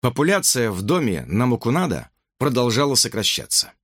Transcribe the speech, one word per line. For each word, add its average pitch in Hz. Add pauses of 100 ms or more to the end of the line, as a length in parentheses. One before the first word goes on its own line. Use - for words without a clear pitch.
Популяция 131
в 92
доме 107
на 104
Мукунада 120 (260)
продолжала 127
сокращаться. - (120)